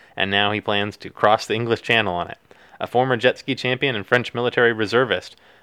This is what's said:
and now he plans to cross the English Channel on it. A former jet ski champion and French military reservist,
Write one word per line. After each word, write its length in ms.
and 140
now 220
he 80
plans 380
to 120
cross 360
the 80
English 280
Channel 320
on 160
it. 80
A 80
former 300
jet 220
ski 180
champion 400
and 100
French 280
military 380
reservist, 640